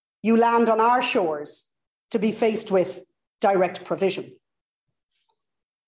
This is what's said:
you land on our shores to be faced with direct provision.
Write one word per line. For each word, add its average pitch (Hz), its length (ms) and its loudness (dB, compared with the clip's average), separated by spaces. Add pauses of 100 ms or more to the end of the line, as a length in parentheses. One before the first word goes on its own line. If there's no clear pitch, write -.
(220)
you 226 160 2
land 233 320 2
on 220 100 2
our 247 220 2
shores 156 680 -4 (420)
to 233 60 0
be 208 140 0
faced 220 380 0
with 185 320 0 (400)
direct 185 420 0
provision. 185 500 -4 (1500)